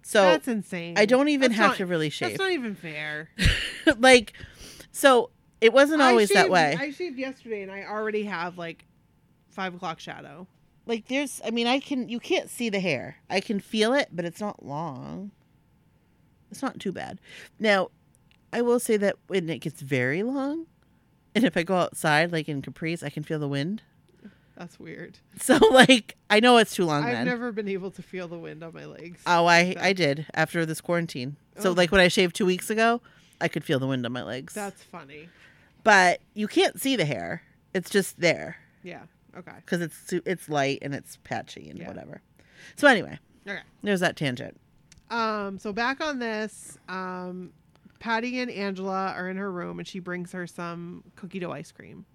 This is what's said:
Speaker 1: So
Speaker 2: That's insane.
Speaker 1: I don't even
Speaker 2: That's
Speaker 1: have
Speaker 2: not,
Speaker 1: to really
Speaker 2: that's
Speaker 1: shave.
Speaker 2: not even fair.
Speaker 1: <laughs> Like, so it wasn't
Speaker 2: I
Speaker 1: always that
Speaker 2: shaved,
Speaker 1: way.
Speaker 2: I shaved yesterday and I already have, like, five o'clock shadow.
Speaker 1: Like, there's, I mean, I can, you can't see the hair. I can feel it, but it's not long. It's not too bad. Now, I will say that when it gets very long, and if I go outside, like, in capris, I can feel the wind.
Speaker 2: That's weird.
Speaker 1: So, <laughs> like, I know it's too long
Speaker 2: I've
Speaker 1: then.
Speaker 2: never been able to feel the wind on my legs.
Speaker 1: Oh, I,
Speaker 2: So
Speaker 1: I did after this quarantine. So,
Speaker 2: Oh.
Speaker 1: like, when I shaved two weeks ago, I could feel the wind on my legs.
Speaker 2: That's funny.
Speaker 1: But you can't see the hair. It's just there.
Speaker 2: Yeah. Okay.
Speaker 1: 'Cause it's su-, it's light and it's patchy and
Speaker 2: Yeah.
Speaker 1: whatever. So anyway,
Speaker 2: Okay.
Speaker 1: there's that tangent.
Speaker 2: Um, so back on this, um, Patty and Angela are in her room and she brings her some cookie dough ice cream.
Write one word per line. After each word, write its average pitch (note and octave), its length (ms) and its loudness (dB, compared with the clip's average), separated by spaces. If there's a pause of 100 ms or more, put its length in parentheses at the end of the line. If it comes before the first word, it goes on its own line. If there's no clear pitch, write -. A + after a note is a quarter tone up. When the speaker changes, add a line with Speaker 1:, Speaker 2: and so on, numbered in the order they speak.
Speaker 1:
So - 180 4
Speaker 2:
That's - 280 6
insane. F3 480 -6
Speaker 1:
I G#3+ 80 8
don't B3+ 240 4
even C4 220 4
Speaker 2:
That's G#3+ 80 -2
Speaker 1:
have G#3 120 6
Speaker 2:
not, G#3+ 60 -4
Speaker 1:
to G3 80 -2
really D#3+ 220 0
Speaker 2:
that's C#3+ 80 -6
Speaker 1:
shave. G4+ 220 -4
Speaker 2:
not F#4+ 140 -2
even A#3+ 240 -4
fair. D3+ 600 -10
Speaker 1:
<laughs> - 640 2
Like, B3+ 360 8 (580)
so B3+ 380 6 (320)
it A3+ 120 6
wasn't D4 280 6
Speaker 2:
I C4 80 6
Speaker 1:
always A3 200 6
that G3 140 6
Speaker 2:
shaved, - 80 2
Speaker 1:
way. D#3+ 280 4
Speaker 2:
I C#4+ 120 -6
shaved C#4+ 260 -8
yesterday B3 460 -8
and F#3+ 80 -12
I G3 140 -12
already G#3+ 380 -4
have, F3 340 -6
like, E3 280 -12 (640)
five F#3 240 -8
o'clock F3 260 -8
shadow. E3 480 -16 (380)
Speaker 1:
Like, A#3 220 -6
there's, C4+ 380 -4
I - 60 -2
mean, A#3 160 0
I C4 120 2
can, B3+ 300 -6
you A#3 100 -6
can't - 300 -2
see A#3+ 200 -4
the G3 120 -2
hair. C#3 360 -4 (120)
I F#3 100 0
can G3+ 220 -4
feel A3 320 0
it, - 180 0
but E3+ 140 -6
it's E3+ 160 -10
not - 240 -10
long. C#3+ 680 -10 (1200)
It's - 100 -14
not - 180 -8
too F#3+ 120 -6
bad. D2 280 -10 (400)
Now, G3+ 300 2 (640)
I A#3 100 -4
will A#3+ 180 2
say A3 180 0
that G3+ 180 2 (120)
when F3 220 -2
it C3+ 100 -4
gets - 220 -8
very C3+ 420 0
long, C#4 440 -4 (680)
and G#3+ 120 2
if F#3 120 0
I E3+ 60 0
go F#3 140 0
outside, D#3+ 540 2
like, D#3+ 180 -4
in C#3 120 -4
capris, E3 420 -8
I D3 60 -6
can D3+ 140 -8
feel D#3 160 -6
the C#3+ 80 -4
wind. C#3+ 340 -4 (760)
Speaker 2:
That's F3 220 -18
weird. - 380 -16 (220)
Speaker 1:
So, - 180 4
<laughs> A4 140 8
like, B3+ 440 4 (140)
I G#3+ 100 4
know B3 180 6
it's - 180 2
too F3+ 100 0
long D3 200 0
Speaker 2:
I've A#3+ 80 -2
Speaker 1:
then. A#3+ 120 -2
Speaker 2:
never B3 260 -4
been G#3 180 -8
able F#3+ 220 -8
to F#3 120 -18
feel F#3 240 -12
the E3+ 100 -12
wind D#3 260 -14
on E3 100 -16
my D3+ 120 -18
legs. D3+ 400 -18
Speaker 1:
Oh, E3+ 200 6
I, F3 280 6
Speaker 2:
So F3 80 -8
Speaker 1:
I F#3+ 120 2
did D3+ 400 0
after D#3+ 320 0
this D#3+ 160 -6
quarantine. D#3 560 -4 (220)
So, F#3 100 2
Speaker 2:
Oh. F3 40 2
Speaker 1:
like, F3+ 180 4
when G3 100 6
I F3+ 60 8
shaved F3+ 280 2
two G3 100 0
weeks F3+ 240 0
ago, A3+ 320 2 (380)
I E3+ 80 -2
could D#3+ 160 -4
feel C#3 160 0
the C3 80 -2
wind B2+ 180 -2
on A#2 60 -6
my B2+ 120 -8
legs. B2+ 300 -10
Speaker 2:
That's G3+ 300 -10
funny. D3+ 460 -20 (540)
Speaker 1:
But F#3 360 6 (140)
you G#3 140 -4
can't - 320 2
see C4+ 160 0
the F#3 100 0
hair. G#2 360 -6 (320)
It's F#3 160 -4
just F#3+ 300 0
there. D#3 380 0 (260)
Speaker 2:
Yeah. E3+ 200 -16 (320)
Okay. F3+ 160 -18 (140)
Speaker 1:
'Cause F3 160 -4
it's E3 160 -10
su-, - 300 -6
it's F3+ 200 -6
light C#3 360 -2
and C#3 100 -8
it's - 300 -14
patchy - 440 -10
and D2+ 120 -16
Speaker 2:
Yeah. - 80 -14
Speaker 1:
whatever. - 340 -16 (540)
So C#4+ 120 4
anyway, F3 300 4 (320)
Speaker 2:
Okay. F#3+ 120 -12 (200)
Speaker 1:
there's G3+ 200 0
that E3+ 140 0
tangent. - 460 -6 (480)
Speaker 2:
Um, G#3+ 480 -4
so G#3 160 -8
back A#3+ 280 -4
on D4 180 -4
this, A3 580 -8 (100)
um, F3+ 640 -10 (480)
Patty A#3 400 -4
and B3 120 -6
Angela F#3+ 560 -4 (100)
are F3+ 120 -8
in F#3 80 -8
her G3 140 -6
room F3 280 -8
and E3+ 80 -12
she - 120 -12
brings F3 340 -8
her F3+ 120 -10
some F3 580 -12 (120)
cookie F#3+ 240 -12
dough E3+ 120 -6
ice D3 200 -12
cream. - 440 -20